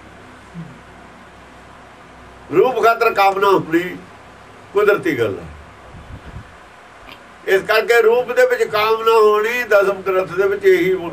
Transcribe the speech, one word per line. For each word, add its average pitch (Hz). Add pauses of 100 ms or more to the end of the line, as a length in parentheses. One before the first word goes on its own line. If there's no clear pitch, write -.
(2500)
ਰੂਪ 226
ਖਾਤਰ 226
ਕਾਮਨਾ 196
ਆਪਣੀ 160 (880)
ਕੁਦਰਤੀ 175
ਗੱਲ 104
ਹੈ। 82 (2000)
ਇਸ 190
ਕਰਕੇ 220
ਰੂਪ 240
ਦੇ 247
ਵਿੱਚ 240
ਕਾਮਨਾ 220
ਹੋਣੀ 220
ਦਸਮ 196
ਗ੍ਰੰਥ 185
ਦੇ 190
ਵਿੱਚ 196
ਇਹੀ 180